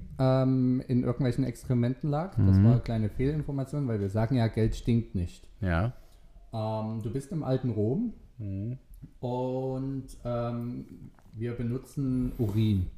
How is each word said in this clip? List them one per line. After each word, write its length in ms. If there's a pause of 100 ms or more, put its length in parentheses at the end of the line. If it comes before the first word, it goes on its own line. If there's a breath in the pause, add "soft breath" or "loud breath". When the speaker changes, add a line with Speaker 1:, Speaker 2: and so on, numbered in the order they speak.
(200)
Speaker 1:
ähm, 680
in 160
irgendwelchen 420
Exkrementen 640
lag. 260
Das 220
Speaker 2:
Mhm. 80
Speaker 1:
war 80
eine 80
kleine 280
Fehlinformation, 800
weil 140
wir 80
sagen 260
ja, 120
Geld 280
stinkt 400
nicht. 320 (140)
Speaker 2:
Ja. 320 (600)
Speaker 1:
Ähm, 480
du 100
bist 200
im 120
alten 260
Rom 440 (240)
Speaker 2:
Mhm. 400 (440)
Speaker 1:
und, 840 (180)
ähm, 840 (220)
wir 240
benutzen 840
Urin. 500 (100)